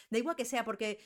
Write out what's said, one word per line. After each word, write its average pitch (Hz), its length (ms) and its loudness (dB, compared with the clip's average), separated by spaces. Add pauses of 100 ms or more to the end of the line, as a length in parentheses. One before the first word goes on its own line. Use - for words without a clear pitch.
(100)
da 226 80 2
igual 320 180 2
que 240 80 -2
sea 233 200 0
porque, 214 420 -2